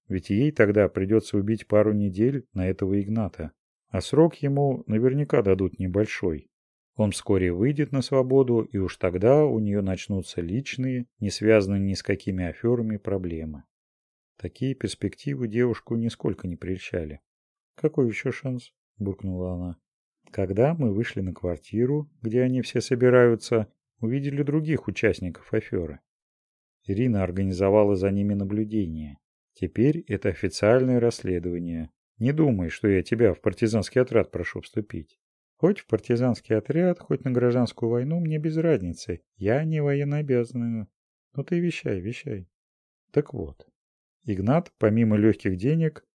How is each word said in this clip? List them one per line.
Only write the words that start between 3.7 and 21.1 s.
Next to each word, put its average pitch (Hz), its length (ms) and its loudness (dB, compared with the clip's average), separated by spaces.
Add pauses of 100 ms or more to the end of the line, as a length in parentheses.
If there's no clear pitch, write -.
А 95 120 -4
срок 160 360 2
ему 139 500 -2
наверняка 131 560 0
дадут 95 360 0
небольшой. 92 720 -2 (460)
Он 104 140 2
вскоре 92 420 0
выйдет 139 400 0
на 135 100 0
свободу, 131 580 2
и 104 180 -4
уж 92 180 -2
тогда 104 480 4
у 123 140 0
неё 104 240 0
начнутся 95 580 -4
личные, 127 640 -4 (140)
не 104 100 -2
связанные 101 500 4
ни 98 140 0
с - 80 -10
какими 95 420 -4
афёрами, 110 520 -2
проблемы. 82 680 -6 (720)
Такие 131 380 -6
перспективы 123 760 -6
девушку 117 480 -2
нисколько 117 520 -4
не 87 80 -8
прельщали. 85 640 -8 (540)
«Какой 147 340 0
ещё 113 220 -4
шанс?» 127 420 -8 (260)
буркнула 92 560 -6
она. 90 220 -8 (540)
«Когда 101 440 0
мы 139 180 0
вышли 104 280 -2